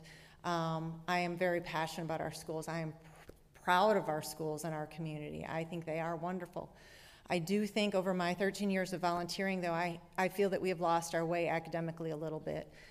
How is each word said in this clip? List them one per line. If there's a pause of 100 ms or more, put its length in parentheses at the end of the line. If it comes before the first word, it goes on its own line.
(440)
Um,
I
am
very
passionate
about
our
schools.
I
am
pr-, (320)
proud
of
our
schools
and
our
community.
I
think
they
are
wonderful. (540)
I
do
think
over
my
thirteen
years
of
volunteering,
though,
I, (180)
I
feel
that
we
have
lost
our
way
academically
a
little
bit. (240)